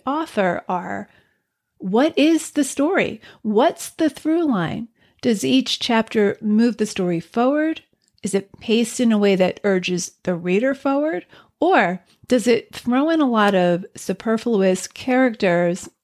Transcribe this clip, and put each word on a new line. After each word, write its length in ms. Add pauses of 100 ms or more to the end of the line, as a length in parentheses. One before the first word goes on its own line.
author 640
are, 400 (680)
what 400
is 340
the 120
story? 560 (220)
What's 480
the 200
through 360
line? 420 (340)
Does 220
each 340
chapter 640
move 380
the 80
story 340
forward? 600 (400)
Is 120
it 240
paced 420
in 120
a 60
way 180
that 280
urges 480 (100)
the 120
reader 400
forward? 520 (340)
Or 420 (240)
does 200
it 280
throw 360
in 100
a 80
lot 260
of 300 (120)
superfluous 920
characters 1040 (140)